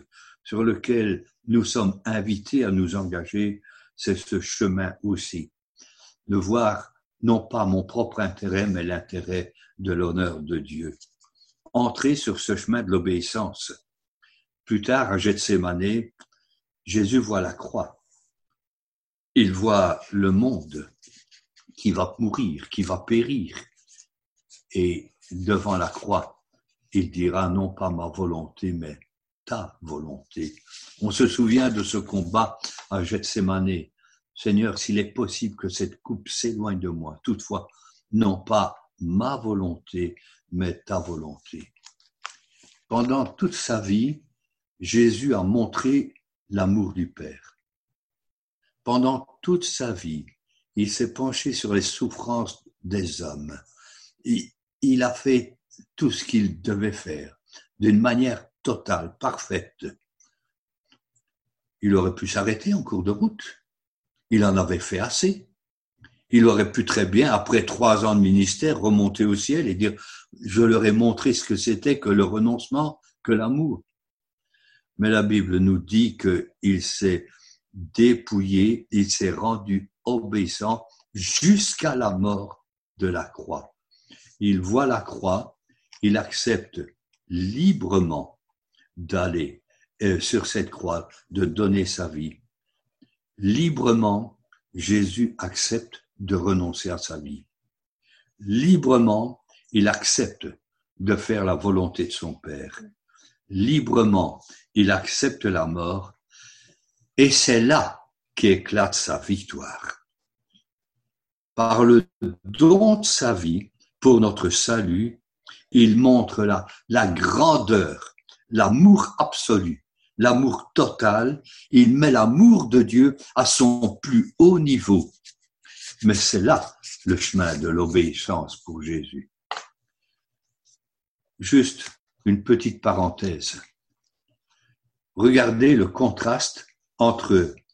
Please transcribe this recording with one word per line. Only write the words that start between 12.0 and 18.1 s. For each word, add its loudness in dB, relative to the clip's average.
sur -6
ce -4
chemin -4
de -8
l'obéissance. -4
Plus -2
tard, 0
à 0
Gethsémani, -2
Jésus 0
voit -2
la -6
croix. -10